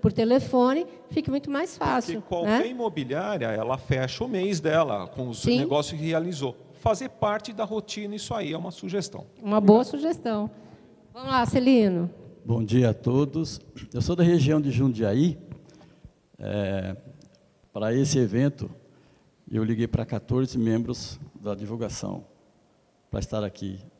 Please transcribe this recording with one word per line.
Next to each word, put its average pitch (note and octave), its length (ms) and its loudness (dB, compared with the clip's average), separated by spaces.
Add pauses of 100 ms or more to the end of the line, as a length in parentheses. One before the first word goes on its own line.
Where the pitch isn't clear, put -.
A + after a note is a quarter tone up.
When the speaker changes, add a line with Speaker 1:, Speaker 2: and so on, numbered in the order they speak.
Speaker 1:
por - 120 4
telefone, B3+ 720 2 (240)
fique D#4 180 -4
muito C#4 220 -4
mais D4 260 -6
fácil, C4 460 -2
Speaker 2:
Porque - 60 -18
qualquer G#3 320 0
Speaker 1:
né? A#3+ 80 0
Speaker 2:
imobiliária, F3 800 -4
ela A2+ 280 -2
fecha C3 480 -2
o B3+ 40 -6
mês F#3+ 300 -2
dela D3 500 0
com B2+ 200 -8
os A2+ 140 -10
Speaker 1:
Sim. - 160 2
Speaker 2:
negócios D3 420 0
que D#3+ 60 -4
realizou. D#3+ 500 -2 (240)
Fazer A3+ 300 0
parte G#3+ 420 -4
da G#3+ 120 -4
rotina, G#3 520 -8
isso G3+ 160 -10
aí F#3 220 -6
é - 20 -6
uma F3 140 -8
sugestão. - 560 -8 (160)
Speaker 1:
Uma G#3+ 180 2
boa G#3+ 240 10
sugestão. B3+ 640 -4 (640)
Vamos B3+ 180 -12
lá, B3+ 140 4
Celino. A3 640 4 (340)
Speaker 3:
Bom A#2 220 0
dia A#2 260 6
a G#2 40 2
todos. C#3+ 680 0 (320)
Eu A#2+ 80 -4
sou F3 160 0
da F3 60 4
região D#3 400 6
de C#3 80 0
Jundiaí. B2 680 2 (1040)
É, G2 580 -4 (760)
pra G#2+ 220 -2
esse C3+ 240 2
evento, A#2+ 520 0 (800)
eu A2 120 0
liguei A2+ 240 0
pra A2+ 200 -2
quatorze B2+ 520 -2
membros A#2 600 -2 (180)
da G#2 160 -6
divulgação G2+ 680 -8 (840)
pra G#2+ 100 -4
estar G#2+ 240 -4
aqui. G2 340 -10 (220)